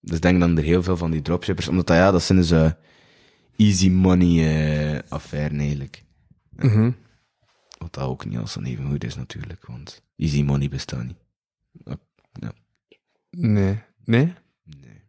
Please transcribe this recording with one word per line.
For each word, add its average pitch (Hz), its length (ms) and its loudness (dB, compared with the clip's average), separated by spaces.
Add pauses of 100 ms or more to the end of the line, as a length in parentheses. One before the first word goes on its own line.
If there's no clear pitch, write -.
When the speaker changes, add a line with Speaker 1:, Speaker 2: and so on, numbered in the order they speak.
Speaker 1:
Dus - 140 -6
ik 80 60 -2
denk 87 180 4
dan 85 180 4
er 80 60 0
heel 87 200 2
veel 90 140 -2
van 82 140 -4
die 80 100 -2
dropshippers, 87 460 -4
omdat 90 200 0
dat, 87 100 4
ja, 95 140 6
dat 90 120 2
zijn 95 140 4
dus, 85 140 4
eh, 80 200 4 (840)
easy 95 320 4
money, 90 580 4 (480)
eh, - 40 -8 (100)
affaire 147 480 -6
eigenlijk. 98 460 -6 (520)
Speaker 2:
Mhm. 110 360 2 (840)
Speaker 1:
Wat 82 160 -14
dat 67 100 -8
ook 65 220 -8
niet - 120 -8
als 57 160 -8
dan - 100 -10
even 64 260 -8
goed 71 140 -4
is 58 120 -10
natuurlijk, - 520 -14
want 62 340 -18 (160)
easy 71 260 0
money 71 260 0
bestaat 67 340 -10
niet. - 140 -12 (680)
Ja, - 100 -10 (380)
ja. - 180 -12 (760)
Speaker 2:
Nee. 107 520 0 (240)
Nee? 131 280 2 (300)
Speaker 1:
Nee. 78 460 -20